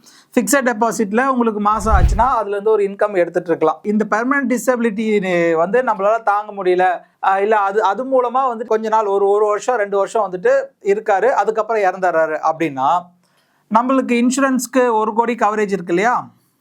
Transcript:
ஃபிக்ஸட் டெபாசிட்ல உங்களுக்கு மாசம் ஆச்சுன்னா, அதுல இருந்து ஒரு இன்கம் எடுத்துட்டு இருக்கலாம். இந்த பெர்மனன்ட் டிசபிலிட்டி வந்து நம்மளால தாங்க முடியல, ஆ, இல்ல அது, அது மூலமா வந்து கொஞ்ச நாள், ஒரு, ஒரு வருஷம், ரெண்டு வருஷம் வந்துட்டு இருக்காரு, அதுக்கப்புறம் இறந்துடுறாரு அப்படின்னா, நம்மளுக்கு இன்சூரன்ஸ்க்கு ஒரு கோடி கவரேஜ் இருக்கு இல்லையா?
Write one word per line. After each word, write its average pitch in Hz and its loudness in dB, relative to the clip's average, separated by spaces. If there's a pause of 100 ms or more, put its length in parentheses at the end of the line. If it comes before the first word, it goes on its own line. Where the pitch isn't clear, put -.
(340)
ஃபிக்ஸட் 254 2
டெபாசிட்ல 226 0
உங்களுக்கு 233 0
மாசம் 214 0
ஆச்சுன்னா, 190 4
அதுல 233 0
இருந்து 202 -2
ஒரு 208 2
இன்கம் 202 -2
எடுத்துட்டு 175 0
இருக்கலாம். - 0
இந்த 208 0
பெர்மனன்ட் 247 0
டிசபிலிட்டி 208 0
வந்து 190 0
நம்மளால 214 0
தாங்க 208 -4
முடியல, 180 0 (240)
ஆ, 196 2
இல்ல 214 2
அது, 196 0
அது 202 -2
மூலமா 254 0
வந்து 233 -6
கொஞ்ச 220 -2
நாள், 220 0
ஒரு, 196 2
ஒரு 208 2
வருஷம், 208 0
ரெண்டு 202 -2
வருஷம் 196 -2
வந்துட்டு 240 0 (180)
இருக்காரு, 202 0
அதுக்கப்புறம் 214 0
இறந்துடுறாரு 165 0
அப்படின்னா, 156 -2 (720)
நம்மளுக்கு 247 2
இன்சூரன்ஸ்க்கு 254 0
ஒரு 214 0
கோடி 233 0
கவரேஜ் 214 0
இருக்கு 175 -4
இல்லையா? 190 0 (320)